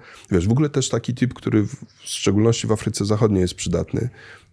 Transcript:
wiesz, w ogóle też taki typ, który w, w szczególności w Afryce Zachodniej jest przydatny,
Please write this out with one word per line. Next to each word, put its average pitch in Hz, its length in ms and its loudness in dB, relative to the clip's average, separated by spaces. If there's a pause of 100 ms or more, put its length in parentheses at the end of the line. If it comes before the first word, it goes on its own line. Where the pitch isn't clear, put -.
(300)
wiesz, 90 180 2
w 113 40 4
ogóle 147 180 2
też 135 180 -2
taki - 260 -2
typ, 127 200 0
który - 280 0
w, 98 120 -4
w - 300 -20
szczególności 110 640 0
w 107 60 0
Afryce 104 320 -2
Zachodniej 104 360 2
jest 92 140 0
przydatny, 87 540 -4 (440)